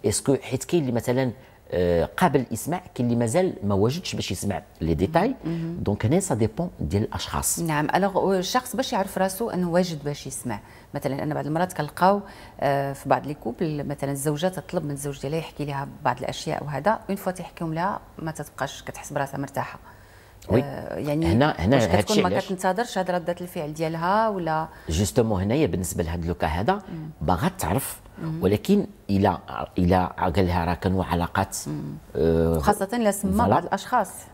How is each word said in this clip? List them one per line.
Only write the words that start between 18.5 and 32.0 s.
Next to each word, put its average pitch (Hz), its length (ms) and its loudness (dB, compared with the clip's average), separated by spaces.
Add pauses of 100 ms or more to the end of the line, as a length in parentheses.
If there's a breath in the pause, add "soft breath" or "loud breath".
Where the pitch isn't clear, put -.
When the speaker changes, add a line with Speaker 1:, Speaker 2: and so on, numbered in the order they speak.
Speaker 2:
كتحس - 300 -12
براسها 143 240 -2
مرتاحه. - 420 -6 (680 loud breath)
Speaker 1:
وي. 117 140 6
Speaker 2:
آه، - 340 -8
يعني 147 280 0
Speaker 1:
هنا، 131 340 4
هنا 107 160 6
Speaker 2:
واش 120 80 6
Speaker 1:
هادشي 101 200 4
Speaker 2:
كتكون 208 200 4
ما - 60 4
Speaker 1:
علاش؟ 185 160 0
Speaker 2:
كتنتظرش 196 520 -2
هاد 185 140 0
ردة 175 300 -2
الفعل 160 320 -6
ديالها 165 560 2
ولا؟ 160 380 0 (220 loud breath)
Speaker 1:
جوستومون 98 520 2
هنايا 120 260 4
بالنسبه 90 360 -2
لهاد 82 220 -4
لوكا 85 220 0
هذا 92 260 0
Speaker 2:
مم. 160 360 -6 (120)
Speaker 1:
باغا 113 260 2
تعرف، - 520 -2 (240)
Speaker 2:
مم. 160 200 -4
Speaker 1:
ولكن 156 440 2 (220)
الا، 98 300 4 (380)
الا 90 280 6
قال 90 420 2
لها 87 180 2
راه 87 80 0
كانوا 92 320 0
علاقات، 85 520 -2 (100)
Speaker 2:
مم. - 140 -6 (340)